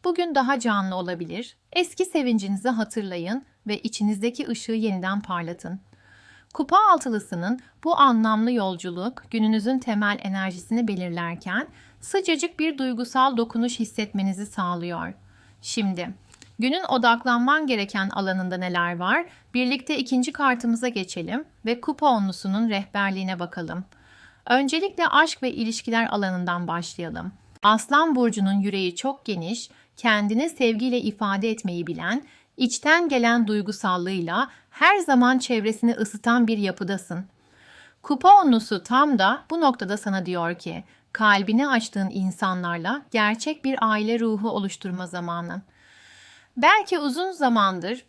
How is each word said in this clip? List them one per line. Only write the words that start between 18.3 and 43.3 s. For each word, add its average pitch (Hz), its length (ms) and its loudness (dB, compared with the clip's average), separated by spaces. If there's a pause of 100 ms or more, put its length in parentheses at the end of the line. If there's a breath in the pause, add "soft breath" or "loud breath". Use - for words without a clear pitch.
neler 175 400 -2
var? 226 280 0 (280 loud breath)
Birlikte 262 440 0
ikinci 262 340 0
kartımıza 247 560 0
geçelim 196 580 -6 (200)
ve 240 160 -2
Kupa 302 260 0
Onlusu'nun 202 640 0
rehberliğine 196 680 -2
bakalım. 175 460 -6 (600 soft breath)
Öncelikle 320 640 0
aşk 311 360 2
ve 254 80 0
ilişkiler 226 560 -2
alanından 180 600 -2
başlayalım. 170 640 -8 (320)
Aslan 277 520 4
Burcu'nun 202 440 2
yüreği 190 360 -2
çok 269 300 -6
geniş, 196 440 -6 (280 soft breath)
kendini 220 520 2
sevgiyle 240 520 0
ifade 208 480 -2
etmeyi 175 380 -6
bilen, 170 360 -4 (340 loud breath)
içten 302 520 2
gelen 233 380 2
duygusallığıyla 190 1000 -2 (200 loud breath)
her 370 280 4
zaman 254 420 4
çevresini 226 520 0
ısıtan 233 560 0
bir 220 100 0
yapıdasın. 190 680 -4 (800 soft breath)
Kupa 370 380 8
Onlusu 226 420 2
tam 262 360 2
da 202 300 2
bu 330 120 -2
noktada 208 360 0
sana 190 280 -4
diyor 175 300 -2
ki, 170 280 -12 (280 soft breath)
kalbini 214 560 4
açtığın 226 420 0
insanlarla 185 920 -2 (100)
gerçek 226 540 0